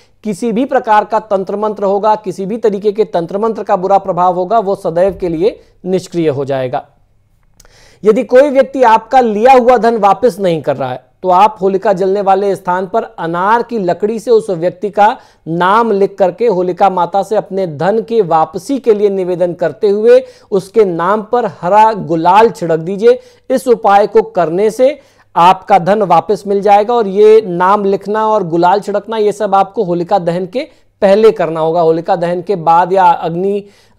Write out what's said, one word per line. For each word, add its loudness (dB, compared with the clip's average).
किसी -4
भी -2
प्रकार 0
का -4
तंत्र -4
मंत्र -6
होगा, 0
किसी -8
भी -6
तरीके -2
के 0
तंत्र -6
मंत्र -4
का -2
बुरा 0
प्रभाव -2
होगा, -2
वो -2
सदैव -2
के -4
लिए -4
निष्क्रिय -4
हो -2
जाएगा। -6
यदि 2
कोई 4
व्यक्ति 0
आपका 2
लिया 4
हुआ 4
धन 0
वापस 0
नहीं -2
कर -4
रहा -6
है, -16
तो -6
आप 4
होलिका 0
जलने -2
वाले 0
स्थान -4
पर -4
अनार -4
की -8
लकड़ी -4
से -4
उस 2
व्यक्ति -6
का 2
नाम 0
लिख 0
करके 0
होलिका 0
माता -2
से -4
अपने -4
धन -2
की -2
वापसी -2
के 0
लिए 0
निवेदन -2
करते -4
हुए 2
उसके 0
नाम -2
पर -2
हरा 2
गुलाल 2
छिड़क -4
दीजिए। 0
इस -2
उपाय 4
को 2
करने -2
से 0
आपका 4
धन 0
वापस 0
मिल -2
जाएगा 2
और 0
ये 4
नाम 0
लिखना -2
और 0
गुलाल 2
छिड़कना, -6
ये 0
सब -4
आपको 0
होलिका -2
दहन -4
के -8
पहले 4
करना -2
होगा। 0
होलिका 0
दहन -4
के -4
बाद 2
या 2
अग्नि, -2